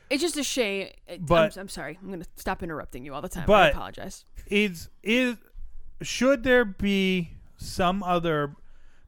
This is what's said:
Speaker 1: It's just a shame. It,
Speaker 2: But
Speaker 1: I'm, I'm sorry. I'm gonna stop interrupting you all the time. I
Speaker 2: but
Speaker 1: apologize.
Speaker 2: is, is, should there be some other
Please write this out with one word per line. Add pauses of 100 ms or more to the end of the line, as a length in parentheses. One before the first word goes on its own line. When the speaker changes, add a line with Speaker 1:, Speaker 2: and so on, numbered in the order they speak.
Speaker 1:
It's
just
a
shame. (180)
It,
Speaker 2:
But
Speaker 1:
I'm,
I'm
sorry.
I'm
gonna (120)
stop
interrupting
you
all
the
time.
I
Speaker 2:
but
Speaker 1:
apologize. (220)
Speaker 2:
is, (140)
is, (640)
should
there
be (260)
some
other (540)